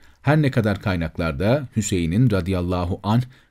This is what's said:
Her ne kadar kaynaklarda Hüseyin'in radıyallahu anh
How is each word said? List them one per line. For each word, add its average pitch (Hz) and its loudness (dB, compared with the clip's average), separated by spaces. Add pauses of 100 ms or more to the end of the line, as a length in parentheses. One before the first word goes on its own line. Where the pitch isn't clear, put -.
(220)
Her 156 4
ne 139 2
kadar 104 0
kaynaklarda 87 -2
Hüseyin'in 101 0
radıyallahu 90 -2
anh 113 2 (280)